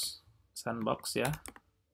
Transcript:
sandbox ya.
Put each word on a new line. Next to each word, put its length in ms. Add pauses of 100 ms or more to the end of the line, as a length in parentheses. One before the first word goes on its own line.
(560)
sandbox 640
ya. 80 (640)